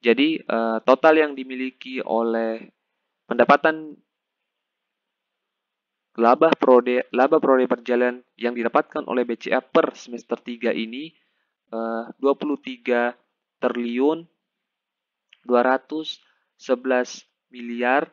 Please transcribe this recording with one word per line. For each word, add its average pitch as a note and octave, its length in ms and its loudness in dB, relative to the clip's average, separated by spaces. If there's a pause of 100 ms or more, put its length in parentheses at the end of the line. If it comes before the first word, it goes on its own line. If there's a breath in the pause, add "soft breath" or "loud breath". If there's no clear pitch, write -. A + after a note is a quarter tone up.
Jadi, C#3 320 2
eh, A2+ 480 -4
total D#3 320 6
yang D3 240 0
dimiliki C3 640 -10
oleh A2+ 560 -2 (720)
pendapatan D3+ 640 2 (2250)
laba C3+ 400 4
prode-, B2 560 4
laba C#3 240 2
prode B2+ 320 2
berjalan B2 480 -2 (160)
yang A#2 160 -4
didapatkan B2 560 -4
oleh B2 160 -2
B A#2+ 160 -6
C - 160 -4
A B2+ 80 0
per - 320 0
semester - 480 -12
tiga A#2 320 -4
ini, B2 400 -8 (560)
eh, A2+ 340 -8 (140)
dua C#3 160 0
puluh C#3+ 240 -6
tiga A#2+ 560 -4 (480)
triliun B2 640 -2 (1200)
dua B2 240 2
ratus D3+ 480 -6 (400)
sebelas B2+ 640 -4 (320)
miliar A#2+ 580 -2